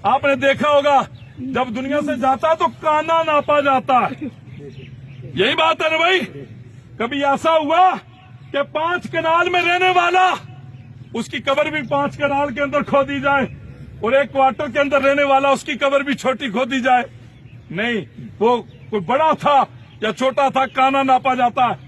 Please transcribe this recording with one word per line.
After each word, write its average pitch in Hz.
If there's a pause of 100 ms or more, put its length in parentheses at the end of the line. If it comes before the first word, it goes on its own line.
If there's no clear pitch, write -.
आपने 277
देखा 277
होगा 285 (320)
जब 254
दुनिया 269
से 262
जाता 269
है 330
तो 330
काना 320
नापा 294
जाता 262
है, 202 (1200)
यही 220
बात 320
है 320
ना 320
भाई। 349 (800)
कभी 277
ऐसा 285
हुआ 320 (560)
कि 285
पांच 330
कनाल 330
में 359
रहने 359
वाला, 359 (840)
उसकी 233
कब्र 302
भी 302
पांच 277
कनाल 285
के 285
अंदर 262
खो 277
दी 277
जाए 277 (480)
और 240
एक 277
क्वार्टर 269
के 285
अंदर 277
रहने 277
वाला, 277
उसकी 269
कब्र 277
भी 277
छोटी 262
खो 240
दी 262
जाए? 247 (680)
नहीं, 202 (320)
वो 233 (340)
कोई 214
बड़ा 277
था 277 (360)
या 220
छोटा 269
था, 262
काना 269
नापा 262
जाता 247
है। 202 (120)